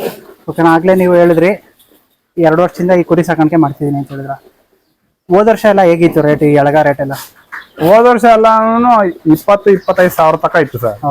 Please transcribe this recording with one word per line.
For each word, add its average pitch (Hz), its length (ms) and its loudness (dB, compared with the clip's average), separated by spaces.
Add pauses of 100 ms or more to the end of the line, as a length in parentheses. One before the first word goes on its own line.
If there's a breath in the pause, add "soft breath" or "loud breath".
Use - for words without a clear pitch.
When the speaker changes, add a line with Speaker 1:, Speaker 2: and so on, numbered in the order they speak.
(500)
Speaker 1:
ಓಕೆನಾ, 165 240 0
ಆಗ್ಲೇ 180 220 0
ನೀವು 180 200 0
ಹೇಳಿದ್ರಿ 175 480 2 (720)
ಎರಡು 165 240 0
ವರ್ಷದಿಂದ 180 300 -4
ಈ 180 120 2
ಕುರಿ 165 200 0
ಸಾಕಾಣಿಕೆ 156 320 -4
ಮಾಡ್ತಿದೀನಿ 143 420 -4
ಅಂತ 139 140 -10
ಹೇಳಿದ್ರ. 139 200 -14 (1000)
ಹೋದ 202 160 2
ವರ್ಷ 220 180 0
ಎಲ್ಲ 196 160 2
ಹೇಗಿತ್ತು 170 400 2
ರೇಟ್, 147 220 0
ಈ 147 100 2
ಎಳಗ 143 300 0
ರೇಟ್ 143 180 -2
ಎಲ್ಲ? 139 120 -6 (720)
Speaker 2:
ಹೋದ 214 260 4
ವರ್ಷ 233 140 0 (100)
ಎಲ್ಲಾನು 220 560 0 (420)
ಇಪ್ಪತ್ತು, 202 340 0 (100)
ಇಪ್ಪತ್ತೈದು 185 400 -2
ಸಾವಿರ 160 260 2
ತನಕ 165 220 -2
ಇತ್ತು 127 180 -12
ಸರ್. 107 140 -6 (120)